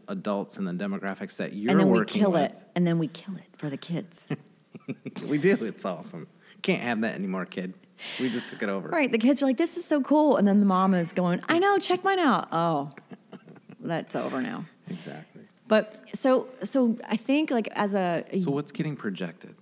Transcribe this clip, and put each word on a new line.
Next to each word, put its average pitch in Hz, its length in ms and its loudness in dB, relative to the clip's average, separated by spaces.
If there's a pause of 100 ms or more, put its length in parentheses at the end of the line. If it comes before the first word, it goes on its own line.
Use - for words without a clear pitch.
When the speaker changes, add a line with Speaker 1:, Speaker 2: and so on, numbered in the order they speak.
Speaker 1:
adults 101 500 -6
and 98 100 -4
the 87 60 -4
demographics 98 640 -6
that 87 160 -6
you're 104 180 -2
Speaker 2:
And - 80 6
then 95 100 6
we - 80 6
Speaker 1:
working - 240 0
Speaker 2:
kill 190 140 4
it. 143 160 2
Speaker 1:
with. - 120 -20 (120)
Speaker 2:
And 175 100 4
then 170 140 2
we 160 80 0
kill - 280 -12
it - 120 -16 (100)
for 151 140 -8
the 139 60 -6
kids. - 560 -8
Speaker 1:
<laughs> - 40 -4 (880)
We 147 100 0
do. 170 140 4 (100)
It's 107 240 -6
awesome. 85 420 -8 (340)
Can't - 200 -2
have 117 200 -2
that 110 140 -2
anymore, 98 300 -4
kid. 92 280 -8 (480)
We 127 80 0
just 117 180 -6
took - 160 -14
it 104 60 -2
over. 98 180 -4
Speaker 2:
Right. 285 240 0
The 233 60 4
kids 247 240 4
are 277 40 2
like, 269 120 2
"This 339 180 0
is 339 80 -2
so 302 180 2
cool." 302 360 4
And 202 100 6
then 202 140 6
the 202 40 6
mom 190 280 4
is 170 180 0
going, 180 380 0
"I 330 100 4
know, 403 180 4
check 359 280 0
mine 392 140 2
out." 240 340 2
Oh, 160 360 0 (880)
that's - 360 -6
over 131 260 -4
now. 101 240 -8 (240)
Speaker 1:
Exactly. - 520 -14 (260)
Speaker 2:
But - 340 0 (120)
so, 262 340 4 (160)
so 233 340 2 (120)
I 220 80 2
think, 294 340 0
like, 226 220 0
as 202 220 0
a 175 280 0 (160)
Speaker 1:
So 170 120 0
what's 143 200 -2
getting 151 240 -4
projected? 92 680 -8